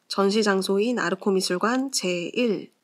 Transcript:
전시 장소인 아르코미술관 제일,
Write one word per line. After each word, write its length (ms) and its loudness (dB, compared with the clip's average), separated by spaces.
전시 360 2
장소인 560 0
아르코미술관 920 0
제일, 800 -2